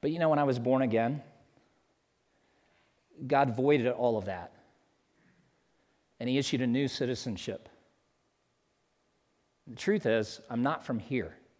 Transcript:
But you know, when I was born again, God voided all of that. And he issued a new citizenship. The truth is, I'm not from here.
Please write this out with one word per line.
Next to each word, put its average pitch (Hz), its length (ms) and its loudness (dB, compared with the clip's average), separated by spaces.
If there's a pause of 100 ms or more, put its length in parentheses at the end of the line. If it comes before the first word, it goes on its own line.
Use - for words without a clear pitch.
But 147 100 -2
you 165 80 -4
know, 160 100 2
when 147 120 4
I 147 40 4
was 131 140 0
born 127 240 2
again, 120 400 0 (2000)
God 135 300 2
voided 131 380 4
all 120 260 2
of 95 60 -6
that. 90 260 -8 (1700)
And 120 80 -4
he 131 100 0
issued 135 240 0
a 127 40 0
new 131 200 2
citizenship. 120 840 -6 (2000)
The 123 80 -16
truth 196 320 0
is, 110 420 0
I'm 120 140 -4
not 151 240 -2
from 113 140 -4
here. 98 360 -6 (240)